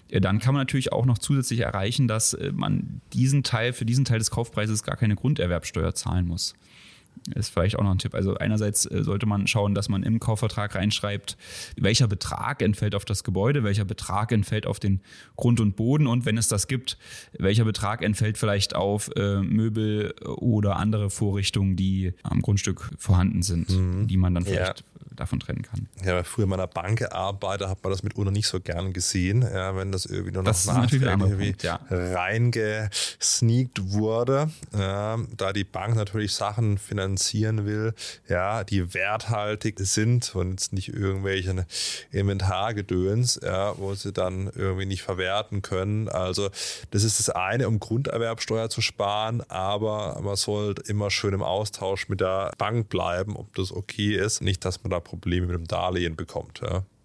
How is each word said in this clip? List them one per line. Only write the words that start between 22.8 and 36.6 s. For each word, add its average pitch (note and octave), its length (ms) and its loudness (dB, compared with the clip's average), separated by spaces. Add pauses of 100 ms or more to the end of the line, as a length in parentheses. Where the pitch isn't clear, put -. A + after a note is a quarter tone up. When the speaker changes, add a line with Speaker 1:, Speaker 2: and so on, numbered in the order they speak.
Speaker 1:
vorhanden F2+ 460 4
sind, F2 260 0
Speaker 2:
Mhm. F#2 380 2
Speaker 1:
die F#2+ 80 2
man F#2 180 6
dann E2+ 120 0
Speaker 2:
Ja. G2 60 -2
Speaker 1:
vielleicht F#2 340 0 (280)
davon - 280 -4
trennen - 200 -6
kann. - 280 -8 (160)
Speaker 2:
Ja, F2+ 100 2
weil F2+ 80 2
früher - 220 0
in F#2+ 40 2
meiner F#2 180 0
Bank F#2+ 320 -2
gearbeitet, G2 680 -4
hat F#2+ 160 -6
man F#2+ 80 -2
das F#2+ 100 -4
mitunter G2+ 300 -2
nicht G#2 160 0
so F#2 140 -2
gern F2+ 320 -4
gesehen, F#2 480 2
ja, F#2+ 340 0
wenn G2 160 -4
das F#2+ 140 -4
irgendwie F#2+ 260 -6
nur F#2+ 120 -2
noch G2 60 2
Speaker 1:
Das G#2+ 120 2
ist G#2 60 0
natürlich B2+ 380 4
ein B2 40 2
Speaker 2:
nachträglich - 20 2
Speaker 1:
anderer G2 180 4
Speaker 2:
irgendwie G2 220 0
Speaker 1:
Punkt, - 120 -6
ja. F2 260 -2
Speaker 2:
reingesneakt G#2+ 2000 0
wurde, A#2+ 580 2 (240)
ja, G#2 460 0 (160)
da G2 160 -2
die G2+ 140 0
Bank G#2 300 -2
natürlich G#2+ 380 -2
Sachen G#2 440 0